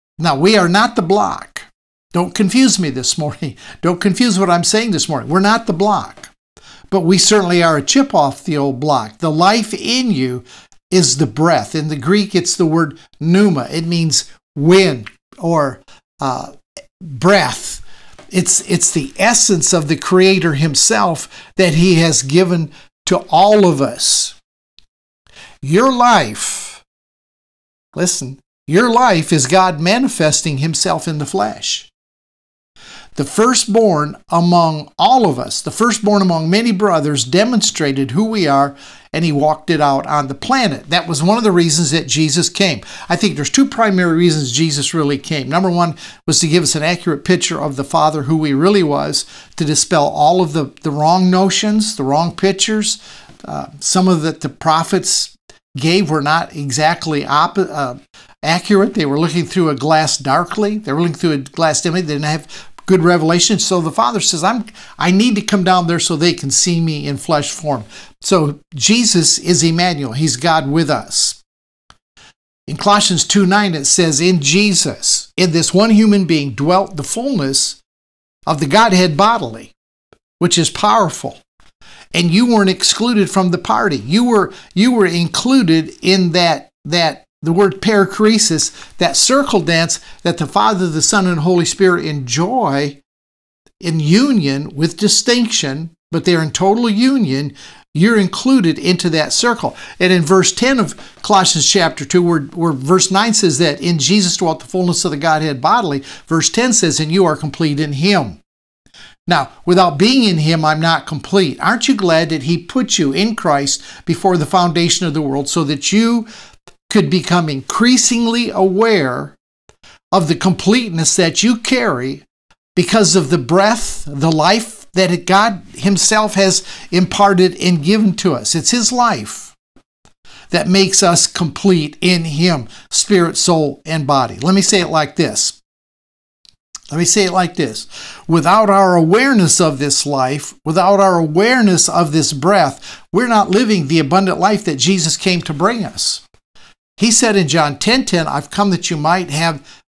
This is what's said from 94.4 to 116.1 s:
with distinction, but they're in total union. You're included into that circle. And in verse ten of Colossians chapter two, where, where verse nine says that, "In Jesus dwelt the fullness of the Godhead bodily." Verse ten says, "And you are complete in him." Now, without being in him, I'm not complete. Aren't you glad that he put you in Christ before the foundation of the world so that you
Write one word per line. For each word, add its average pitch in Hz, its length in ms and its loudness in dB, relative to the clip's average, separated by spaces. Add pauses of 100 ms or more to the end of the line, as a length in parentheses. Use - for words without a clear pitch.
with 165 200 -2
distinction, 202 920 -2 (220)
but 160 120 -2
they're 170 200 2
in 156 80 -4
total 214 360 0
union. 202 680 0 (400)
You're 208 240 2
included 190 580 0
into 180 320 -2
that 156 240 -2
circle. - 420 -2 (240)
And 180 140 2
in 180 80 4
verse 185 320 2
ten 254 260 0
of 170 160 -2 (280)
Colossians 185 440 2
chapter 165 380 0
two, 180 160 2
where, 170 200 2
where 165 320 -2
verse 143 360 0
nine 208 240 0
says 165 240 0
that, 147 240 0
"In 170 160 0
Jesus 175 400 0
dwelt 160 220 -2
the - 80 -20
fullness 180 360 -2
of 180 60 -2
the 151 80 -6
Godhead 156 420 -2
bodily." 156 440 0 (240)
Verse 165 240 0
ten 247 220 0
says, 160 260 0
"And 156 120 -4
you 185 140 2
are 156 100 0
complete 147 440 -4
in 151 140 -4
him." 139 460 0 (880)
Now, 165 260 -2 (140)
without 175 320 2
being 240 280 4
in 180 140 2
him, 156 260 0
I'm 156 160 0
not 165 260 0
complete. 165 540 -2
Aren't 226 260 0
you - 80 4
glad 170 320 2
that 156 160 -4
he 165 140 0
put - 420 -4
you 139 140 -2
in 214 240 -2
Christ 143 440 -2 (220)
before 180 320 0
the 156 100 0
foundation 175 640 0
of 151 60 -4
the 156 80 -2
world 139 260 -4
so 170 160 -2
that 143 300 -4
you 226 340 2 (640)